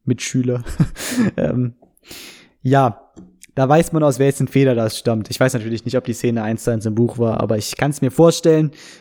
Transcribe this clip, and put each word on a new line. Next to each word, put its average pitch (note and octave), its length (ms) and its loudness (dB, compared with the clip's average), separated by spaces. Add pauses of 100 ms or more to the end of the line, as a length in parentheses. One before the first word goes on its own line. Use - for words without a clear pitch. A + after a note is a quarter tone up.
Mitschüler. B2 640 -2
<laughs> - 680 -2
Ähm, B2 380 -2 (880)
ja, C3 520 0 (420)
da C3 140 0
weiß D#3+ 240 4
man, D#3 100 0
aus C3+ 160 2
welchen C3+ 300 0
Feder C3+ 260 4
das A2+ 240 -2
stammt. A2+ 320 -2
Ich - 80 -8
weiß C3 160 2
natürlich A2+ 300 -6
nicht, B2 120 -2
ob B2 80 -2
die A#2+ 80 -4
Szene A#2 300 -2
eins A2+ 220 -4
zu A#2+ 80 -2
eins A2 140 -2
im G#2+ 80 -2
Buch A#2 240 0
war, A2+ 220 0
aber A2 160 0
ich - 200 -6
kann's D3 260 -4
mir C3 80 0
vorstellen, D#3+ 600 4 (280)